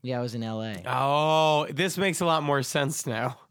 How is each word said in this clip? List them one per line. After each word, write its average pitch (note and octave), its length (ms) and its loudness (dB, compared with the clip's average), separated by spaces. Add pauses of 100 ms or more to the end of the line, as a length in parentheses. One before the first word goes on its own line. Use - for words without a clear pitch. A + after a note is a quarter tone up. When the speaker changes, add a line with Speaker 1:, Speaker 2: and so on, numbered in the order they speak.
Speaker 1:
Yeah, B2+ 160 -4
I - 20 -4
was A#2+ 140 -6
in A#2 80 -6
L A2+ 180 -6
A. A2 240 -8
Speaker 2:
Oh, D3+ 840 4
this E3+ 260 -2
makes F#3 240 0
a F3+ 40 0
lot D#3+ 180 2
more C#3+ 180 2
sense C3+ 460 -2
now. B2 300 -4 (140)